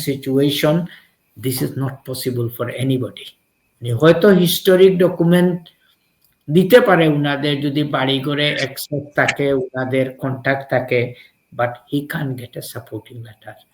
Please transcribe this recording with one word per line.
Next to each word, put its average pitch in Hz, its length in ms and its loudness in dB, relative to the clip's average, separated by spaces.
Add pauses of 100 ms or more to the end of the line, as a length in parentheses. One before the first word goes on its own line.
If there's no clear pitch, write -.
situation, 139 640 0 (680)
this 127 220 -4
is - 60 -6 (120)
not 131 120 -6 (140)
possible 120 480 -4
for 123 100 -6 (160)
anybody। 127 440 -4 (500)
মানে 120 140 -8 (100)
হয়তো 170 260 6 (160)
historic 185 500 4 (120)
document 175 540 2 (920)
দিতে 185 280 6
পারে 170 280 4
উনাদের 143 540 0
যদি 147 220 -2
বাড়ি 135 360 -2
ঘরে 147 360 -2
অ্যাক্সেস 143 480 -6 (120)
থাকে, 139 380 0
উনাদের 131 580 -2
কন্ট্যাক্ট 135 580 -6
থাকে, 123 440 -2 (420)
but 120 120 -2
he 143 340 -8
can't 147 300 -8
get 120 280 -12
a - 20 -10
supporting - 580 -16
letter. 110 340 -20 (200)